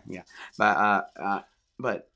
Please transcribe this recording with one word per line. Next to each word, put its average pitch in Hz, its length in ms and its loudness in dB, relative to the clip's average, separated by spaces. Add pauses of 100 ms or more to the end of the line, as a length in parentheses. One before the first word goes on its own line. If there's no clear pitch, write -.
Yeah, 92 160 -12 (340)
but, 107 200 4
uh, 101 260 4 (140)
uh, 98 260 -4 (360)
but 107 380 -4